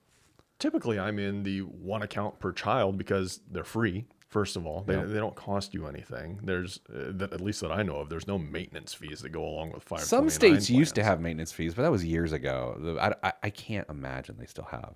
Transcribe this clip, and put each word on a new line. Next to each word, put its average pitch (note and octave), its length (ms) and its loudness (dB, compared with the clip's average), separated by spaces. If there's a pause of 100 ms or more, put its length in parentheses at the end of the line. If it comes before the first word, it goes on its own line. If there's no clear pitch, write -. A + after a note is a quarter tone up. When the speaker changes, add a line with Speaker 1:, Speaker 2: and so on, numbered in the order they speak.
(580)
Speaker 1:
typically C#4 400 0
I'm G2+ 220 0
in G2+ 240 0
the G2 160 0
one F#2+ 420 -4
account G#2 380 -4
per F#2+ 120 -2
child G2+ 460 2
because F#2+ 500 0
they're E2 160 -6
free. A2 440 0 (240)
First G2+ 240 0
of F2 100 -4
all, D#2+ 220 -4
they, F#2+ 80 2
Speaker 2:
Yeah. F#2+ 80 2
Speaker 1:
they G#2 160 -2
don't A2 160 -2
cost G2+ 380 -4
you E2 140 -6
anything. C#2+ 540 -10
There's, F#2 380 -2 (100)
uh, C2 260 -6
that, F#2+ 180 -4
at F2 80 -6
least G#2 180 -2
that D#2+ 120 -4
I G2+ 120 0
know D#2 140 -2
of, D2 100 -4
there's E2 200 -6
no G2+ 100 0
maintenance D#2 560 -8
fees D2+ 300 -12
that - 80 -12
go D#2+ 120 -6
along D#2 300 -6
with D2+ 100 -12
Speaker 2:
Some - 140 -6
Speaker 1:
five D#2 100 -4
twenty-nine C#4+ 240 6
Speaker 2:
states D#3 380 8
used C3+ 260 6
to G#2 60 4
Speaker 1:
plans. G#2+ 80 4
Speaker 2:
have F2 100 4
maintenance E2 320 -2
fees, E2 220 -4
but A#2 80 -2
that E3 100 4
was F#2 140 2
years E2 260 2
ago. B1+ 480 -2
The, E2 180 -4
I, G#2 160 2 (140)
I, - 60 2 (100)
I G#2+ 60 -2
can't - 400 -6
imagine C2 500 -8
they A#1+ 60 -12
still - 260 -12
have, A1+ 240 -10